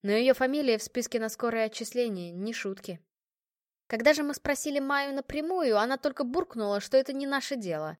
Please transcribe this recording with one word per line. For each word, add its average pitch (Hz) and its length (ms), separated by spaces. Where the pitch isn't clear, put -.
«Но 202 100
ее 247 220
фамилия 262 440
в 214 40
списке - 380
на 220 80
скорое 226 380
отчисление, 220 680
не 196 200
шутки». 196 480
Когда 233 260
же 302 100
мы 285 100
спросили 285 460
Майю 277 340
напрямую, 294 640
она 240 180
только 277 280
буркнула, 240 560
что - 160
это 269 160
не 277 140
наше 277 280
дело. 160 460